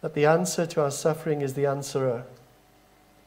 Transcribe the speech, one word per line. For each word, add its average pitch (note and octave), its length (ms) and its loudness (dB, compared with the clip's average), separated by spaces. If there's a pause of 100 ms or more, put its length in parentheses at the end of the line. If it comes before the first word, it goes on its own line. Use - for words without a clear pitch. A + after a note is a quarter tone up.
That D#3+ 140 -6
the D3 120 4
answer E3+ 400 4
to E3 160 -2
our C#3+ 80 2
suffering D3+ 520 -2
is C3+ 120 -4
the C#3 120 0
answerer. C3+ 580 -2 (1040)